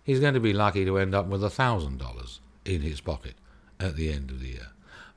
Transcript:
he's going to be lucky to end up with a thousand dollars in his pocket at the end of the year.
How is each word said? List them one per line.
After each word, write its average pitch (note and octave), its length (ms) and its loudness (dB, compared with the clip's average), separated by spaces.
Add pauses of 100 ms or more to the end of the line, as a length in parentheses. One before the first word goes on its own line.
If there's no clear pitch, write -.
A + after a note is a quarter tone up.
he's C3 160 2
going C#3+ 140 4
to C3 60 4
be A2 140 4
lucky G2+ 320 4
to F#2+ 120 2
end F#2+ 160 2
up G2 140 2
with G2 160 0
a G2+ 80 0
thousand F2 480 0
dollars A#1+ 400 -12 (240)
in F2+ 180 -2
his D2+ 180 -4
pocket - 360 -8 (440)
at F#2 160 -2
the D#2 160 0
end C#2 180 -6
of C2 120 -8
the C2 80 -8
year. A#1+ 180 -12 (500)